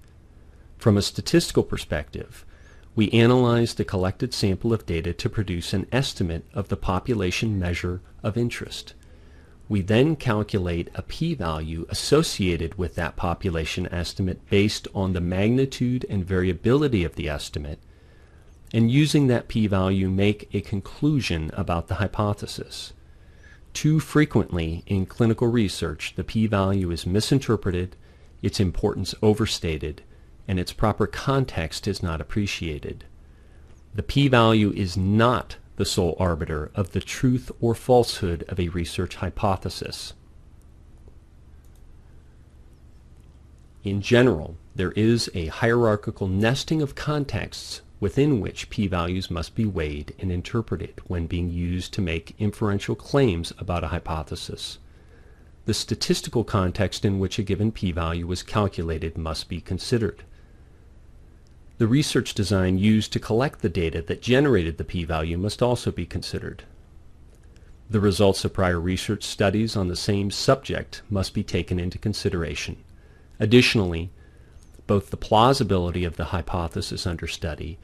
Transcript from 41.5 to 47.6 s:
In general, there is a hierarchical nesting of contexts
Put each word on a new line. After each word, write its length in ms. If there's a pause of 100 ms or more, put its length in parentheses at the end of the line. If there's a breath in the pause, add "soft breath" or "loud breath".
In 180
general, 560 (180)
there 180
is 400
a 140
hierarchical 800
nesting 540
of 140
contexts 840 (180)